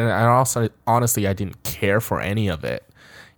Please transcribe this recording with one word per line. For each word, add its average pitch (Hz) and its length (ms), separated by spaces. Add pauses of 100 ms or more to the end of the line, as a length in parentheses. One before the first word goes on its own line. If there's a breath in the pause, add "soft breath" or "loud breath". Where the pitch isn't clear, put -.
(100)
I 104 160
also, 120 420 (180)
honestly, 113 400
I 98 60
didn't 95 320
care 101 360
for 85 200
any 101 280
of 76 160
it 60 200 (540 loud breath)